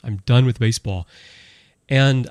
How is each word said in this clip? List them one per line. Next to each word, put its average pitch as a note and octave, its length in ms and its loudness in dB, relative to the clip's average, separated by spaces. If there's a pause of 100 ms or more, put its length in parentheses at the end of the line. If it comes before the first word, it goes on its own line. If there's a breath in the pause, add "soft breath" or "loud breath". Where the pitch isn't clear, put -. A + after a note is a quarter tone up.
I'm G#2+ 220 -8
done B2 220 4
with A#2 100 -4
baseball." G#2+ 500 -4 (800 loud breath)
And C3+ 440 2